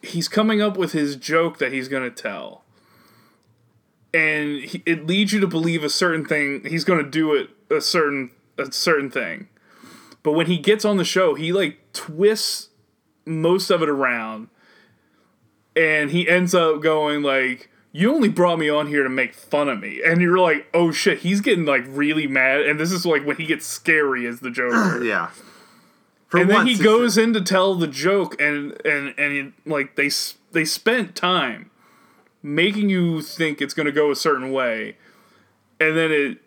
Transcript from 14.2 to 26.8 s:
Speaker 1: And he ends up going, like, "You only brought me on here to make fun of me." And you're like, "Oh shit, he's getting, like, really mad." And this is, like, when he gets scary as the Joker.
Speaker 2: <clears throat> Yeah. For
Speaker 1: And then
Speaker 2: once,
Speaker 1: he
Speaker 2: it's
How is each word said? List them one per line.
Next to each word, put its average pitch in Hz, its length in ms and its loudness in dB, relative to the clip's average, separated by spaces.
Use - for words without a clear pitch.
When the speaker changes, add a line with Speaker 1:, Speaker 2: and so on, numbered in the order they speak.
Speaker 1:
And 156 340 2
he 175 180 0
ends 180 260 2
up 160 280 2
going, 151 400 0
like, 131 480 -2
"You 202 200 2
only 285 160 4
brought 170 300 2
me 151 100 0
on 151 200 0
here 147 160 0
to 131 40 -2
make 127 260 -2
fun 147 340 -2
of 117 120 -4
me." 90 240 -10
And 165 160 4
you're 180 180 4
like, 160 360 2
"Oh 170 160 4
shit, 156 300 0
he's 196 200 0
getting, 202 240 2
like, 135 220 2
really 147 400 0
mad." 135 360 2
And 151 160 0
this 165 140 0
is, 175 140 -2
like, 147 180 2
when 143 120 -2
he 165 100 -8
gets 151 200 -2
scary 143 600 0
as 120 140 -8
the 127 100 -8
Joker. 123 540 0
Speaker 2:
<clears throat> - 0 -
Yeah. 95 260 -2
For 175 120 0
Speaker 1:
And 180 120 4
then 214 80 6
Speaker 2:
once, 226 100 4
Speaker 1:
he 247 60 2
Speaker 2:
it's 196 100 0